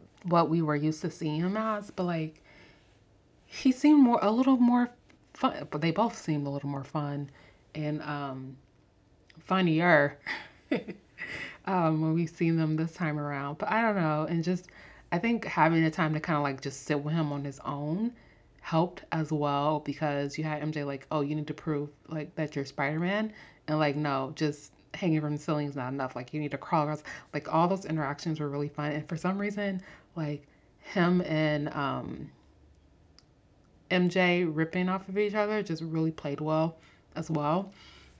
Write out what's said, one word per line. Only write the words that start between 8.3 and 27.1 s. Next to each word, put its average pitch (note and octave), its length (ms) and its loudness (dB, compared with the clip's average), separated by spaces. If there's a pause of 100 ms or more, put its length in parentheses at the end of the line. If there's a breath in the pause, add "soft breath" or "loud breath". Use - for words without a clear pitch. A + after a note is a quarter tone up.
funnier, E3 800 4 (520 loud breath)
<laughs> - 960 -8
um, E3 340 2
when D#3+ 140 2
we've E3 160 0
seen E3 260 2
them D#3 200 2
this D#3+ 180 -2
time D3+ 260 -2
around. C#3+ 380 -6
But - 120 -4
I A3 120 4
don't G#3+ 140 2
know, D#3 320 2
and E3 140 0
just, F3 260 -2 (440 loud breath)
I E3+ 60 2
think A#3 260 0
having E3 400 4
the D#3 60 2
time D#3 240 0
to D3+ 60 -2
kinda, D3+ 200 0
like, C#3 200 -2
just C3+ 240 -10
sit D3 200 0
with D3+ 100 -2
him D#3 180 0
on C#3+ 120 -6
his C#3 160 -10
own D3+ 540 -4 (480 soft breath)
helped E3+ 480 0
as D#3 220 -2
well, D3 480 0
because C#3+ 580 -4
you D#3 60 -4
had D3+ 180 -4
M D3+ 80 -2
J D3+ 140 -4
like, C#3 260 -8
"Oh, D#3 100 0
you C#3+ 140 -2
need D3+ 140 -4
to D#3 60 -6
prove, D3 360 -4 (160)
like, D#3+ 300 -8
that D3+ 180 -4
you're C#3 100 -4
Spider-Man," F3 680 -2 (340 loud breath)
and, D3+ 140 0
like, D3 160 2
"No, C#3 400 -2
just D3 340 -2 (240)
hanging D#3+ 260 2
from D3+ 120 -2
the D3 100 -4
ceiling D3 240 0
is C#3 80 -6
not C3 180 -4
enough, C3+ 220 -4
like, B2 180 -10
you D3+ 80 -4
need D3 120 -4
to C3+ 60 -4
crawl D#3 260 2
across." D3+ 180 -4 (320 loud breath)